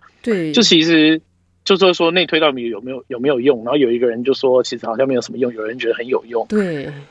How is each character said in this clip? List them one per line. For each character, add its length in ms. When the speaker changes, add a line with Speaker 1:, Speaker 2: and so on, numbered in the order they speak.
Speaker 1:
对。 300
Speaker 2:
就 100
其 200
实 380
就 120
说， 160
说 200
内 140
推 120
到 140
底 160
有 120
没 120
有， 160
有 100
没 100
有 120
用， 240
然 20
后 100
有 140
一 80
个 80
人 160
就 120
说 280
其 160
实 80
好 100
像 100
没 80
有 60
什 120
么 60
用， 140
有 120
人 140
觉 100
得 60
很 120
有 200
用。 220
Speaker 1:
对。 400